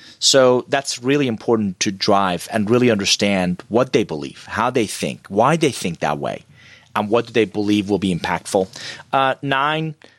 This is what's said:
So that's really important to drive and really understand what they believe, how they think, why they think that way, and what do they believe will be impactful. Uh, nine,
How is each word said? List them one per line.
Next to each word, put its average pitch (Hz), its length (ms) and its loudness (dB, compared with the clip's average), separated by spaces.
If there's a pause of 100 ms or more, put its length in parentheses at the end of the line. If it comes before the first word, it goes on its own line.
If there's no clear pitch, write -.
(200)
So 127 480 4
that's 135 320 -4
really 135 280 0
important 110 520 0
to 104 120 -2
drive 98 600 0
and 107 180 0
really 123 200 4
understand 98 800 0
what 123 240 0
they 120 100 4
believe, 76 460 -8
how 117 220 -2
they 123 160 0
think, - 420 -8
why 117 280 4
they 156 140 2
think 90 300 -6
that 76 180 -2
way, 55 260 -8 (500)
and 107 140 -2
what 117 180 0
do 117 60 -20
they 113 120 4
believe 104 440 0
will 101 100 2
be 92 160 0
impactful. 131 540 -2 (440)
Uh, 135 300 0
nine, 151 520 -2 (240)